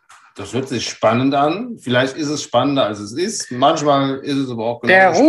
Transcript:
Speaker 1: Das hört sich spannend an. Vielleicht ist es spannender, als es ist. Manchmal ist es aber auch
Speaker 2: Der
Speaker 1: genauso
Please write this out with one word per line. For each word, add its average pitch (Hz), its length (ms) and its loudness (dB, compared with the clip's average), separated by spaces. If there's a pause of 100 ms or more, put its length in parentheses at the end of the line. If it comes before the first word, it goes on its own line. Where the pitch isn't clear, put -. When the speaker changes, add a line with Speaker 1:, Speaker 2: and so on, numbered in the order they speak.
(340)
Speaker 1:
Das 95 180 -12
hört 131 160 -4
sich 113 200 -4
spannend 123 460 0
an. 180 440 -2
Vielleicht 127 380 -2
ist 151 120 -4
es 147 140 -6
spannender, 131 440 0
als 104 120 -6
es 104 140 -12
ist. 180 400 -6
Manchmal 139 680 0
ist 139 200 -6
es 131 120 -4
aber 113 160 -6
auch 120 140 -4
Speaker 2:
Der 185 320 6
Speaker 1:
genauso 202 160 4